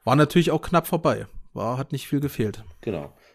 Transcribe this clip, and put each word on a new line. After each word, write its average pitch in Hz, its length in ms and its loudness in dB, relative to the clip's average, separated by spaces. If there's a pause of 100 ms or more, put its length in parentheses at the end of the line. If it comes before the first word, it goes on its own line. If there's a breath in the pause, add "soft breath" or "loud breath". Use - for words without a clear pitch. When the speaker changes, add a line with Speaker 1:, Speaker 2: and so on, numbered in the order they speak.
Speaker 1:
War 120 100 2
natürlich 151 380 4
auch 160 100 0
knapp 170 240 0
vorbei. 139 400 -2 (260)
War, 117 260 -6
hat 151 120 -10
nicht 135 160 -8
viel 143 140 -2
gefehlt. 123 420 -4 (180)
Speaker 2:
Genau. 78 320 -6 (220 soft breath)